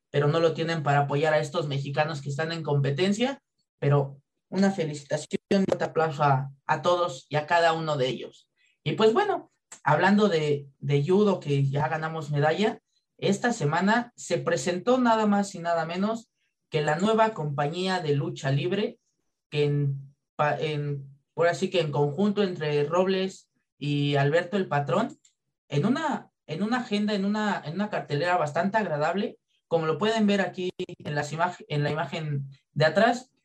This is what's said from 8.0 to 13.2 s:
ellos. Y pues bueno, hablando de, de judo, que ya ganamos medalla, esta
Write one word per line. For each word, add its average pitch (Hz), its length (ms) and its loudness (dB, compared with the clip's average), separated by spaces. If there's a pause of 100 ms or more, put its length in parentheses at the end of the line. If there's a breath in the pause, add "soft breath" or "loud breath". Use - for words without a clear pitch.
ellos. - 400 -10 (340)
Y 147 100 -2
pues 220 200 4
bueno, 392 360 0 (340)
hablando 190 440 4
de, 151 400 0 (120)
de 143 260 2
judo, 190 340 4
que 139 300 0
ya 147 180 -2
ganamos 160 440 -6
medalla, 165 500 0 (360)
esta 196 360 0